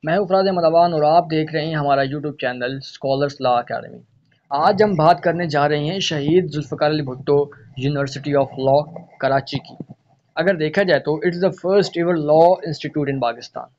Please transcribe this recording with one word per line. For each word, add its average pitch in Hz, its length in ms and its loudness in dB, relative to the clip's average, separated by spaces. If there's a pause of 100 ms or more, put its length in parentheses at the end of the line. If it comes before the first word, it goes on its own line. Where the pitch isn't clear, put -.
मैं 160 140 0
हूं 202 80 0
फराज 190 220 2
अहमद 180 160 0
अवान 170 300 4
और 151 100 2
आप 160 240 4
देख 156 260 -2
रहे 156 140 -2
हैं 160 80 -4
हमारा 139 280 2
YouTube 143 380 -6
चैनल 127 380 -6
स्कॉलर्स 139 640 -4
लॉ 127 180 2
एकेडमी। 120 400 -10 (520)
आज 185 300 2
हम 208 160 2
बात 165 260 4
करने 170 240 -2
जा 143 180 2
रहे 147 220 0
हैं 190 120 -4
शहीद 160 480 0
जुल्फ़िकार 151 440 -2
अली 151 120 -2
भुट्टो 131 340 -2 (420)
यूनिवर्सिटी 139 540 -4
of 135 260 0
Law 135 180 2 (440)
कराची 135 380 -2
की। - 160 -16 (600)
अगर 170 220 0
देखा 156 260 0
जाए 165 160 2
तो 151 220 -4
it 175 160 -2
is 180 80 0
the 170 100 2
first 190 460 0
ever 175 140 0 (120)
law 156 180 6 (220)
institute 147 460 -4
in 135 80 -4
पाकिस्तान 120 580 -8